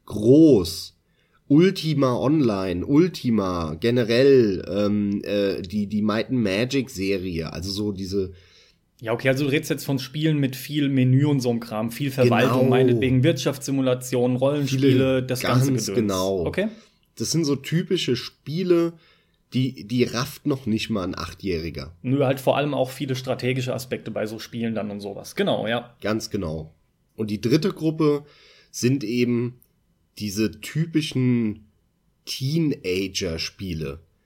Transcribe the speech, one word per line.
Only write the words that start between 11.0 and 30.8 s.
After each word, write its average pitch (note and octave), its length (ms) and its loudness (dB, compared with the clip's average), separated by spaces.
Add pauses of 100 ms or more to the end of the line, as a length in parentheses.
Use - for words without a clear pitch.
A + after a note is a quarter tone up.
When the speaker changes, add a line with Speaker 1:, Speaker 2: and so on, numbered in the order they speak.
Speaker 2:
und C#3+ 140 2
so A#2+ 100 0
einem A#2 100 -2
Kram, A2+ 320 -6
viel C#3+ 180 -4
Verwaltung, B2 540 0
Speaker 1:
Genau. C3 60 4
Speaker 2:
meinetwegen B2+ 520 4
Wirtschaftssimulationen, C3 1120 0
Rollenspiele, C3+ 540 2
Speaker 1:
Viele, C3 320 4
Speaker 2:
das B2+ 180 -4
ganze B2+ 320 2
Speaker 1:
ganz A#2 140 -2
Speaker 2:
Gedöns. G2+ 160 0
Speaker 1:
genau. F#2+ 440 0
Speaker 2:
Okay. F#3+ 220 -2 (480)
Speaker 1:
Das A2+ 140 -6
sind D#3+ 140 0
so C#3+ 120 0
typische D#3 600 -2
Spiele, E3+ 800 0 (580)
die, B2+ 360 -2
die A#2+ 160 2
rafft C#3 420 -4
noch C3+ 200 -2
nicht G#2+ 240 0
mal G#2 120 -2
ein F#2 160 -6
Achtjähriger. E2 760 -6 (100)
Speaker 2:
Nö, C3+ 220 0
halt C3+ 140 0
vor - 180 0
allem D3 160 -2
auch B2+ 180 -2
viele C3 260 -6
strategische B2+ 580 -4
Aspekte A#2 380 -8
bei G#2 140 -4
so A2 120 -10
Spielen A2+ 380 -6
dann G#2 160 -6
und G2+ 80 -8
sowas. G2+ 340 -12
Genau, A#2+ 320 0
ja. A#2 340 -4
Speaker 1:
Ganz A2 300 -2
genau. D#2+ 420 -6 (440)
Und A2 160 -6
die G#2+ 80 -4
dritte D#3+ 320 0
Gruppe D#3 520 0 (460)
sind B2 320 0
eben A#2+ 560 0 (600)
diese G#2 420 -2
typischen B2+ 1080 -2 (600)